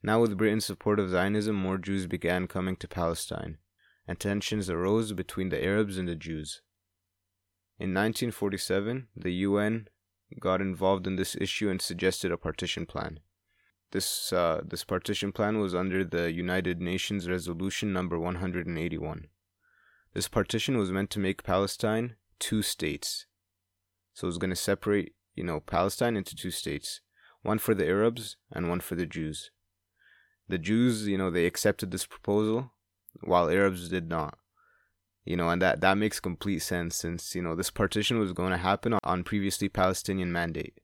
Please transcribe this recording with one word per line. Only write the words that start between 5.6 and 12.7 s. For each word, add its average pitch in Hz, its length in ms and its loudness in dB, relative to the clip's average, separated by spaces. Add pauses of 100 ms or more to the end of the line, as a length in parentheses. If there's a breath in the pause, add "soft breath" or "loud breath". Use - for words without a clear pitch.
Arabs 98 320 0
and 90 120 -2
the 85 80 -4
Jews. 78 440 -8 (1160)
In 92 140 -2
nineteen 110 400 0
forty-seven, 101 840 -2
the 92 180 -4 (140)
U 101 120 4
N 107 280 0 (540)
got 92 200 2
involved 95 460 2
in 95 80 -2
this 92 220 -2
issue 101 320 -2
and 92 120 -2
suggested 90 520 0
a 82 40 0
partition - 480 -4